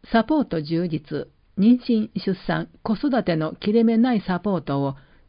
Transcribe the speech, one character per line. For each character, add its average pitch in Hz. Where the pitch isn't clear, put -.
サ 226
ポ 311
ー -
ト 165
充 165
実、 151
妊 233
娠、 220
出 185
産、 165
子 220
育 254
て 170
の 156
切 -
れ 233
目 226
な 247
い 196
サ 180
ポ 202
ー 151
ト 139
を 139